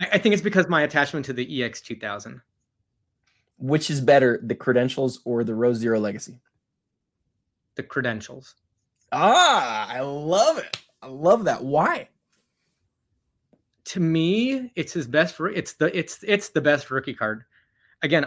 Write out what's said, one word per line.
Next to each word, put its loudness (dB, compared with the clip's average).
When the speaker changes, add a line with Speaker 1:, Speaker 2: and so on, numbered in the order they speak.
Speaker 1:
I 4
think 4
it's 0
because 2
my 2
attachment -2
to -8
the -6
E -2
X -6
two -10
thousand. -12
Speaker 2:
Which -2
is -2
better, 6
the -4
credentials 0
or -2
the -4
row 2
zero 0
legacy? -8
Speaker 1:
The -8
credentials. -8
Speaker 2:
Ah, 2
I -8
love 0
it. -10
I -18
love 2
that. -2
Why? 0
Speaker 1:
To -6
me, 0
it's -6
his -6
best 0
roo-, -4
it's -6
the, 0
it's, -8
it's 0
the -2
best 0
rookie -6
card. -6
Again, 2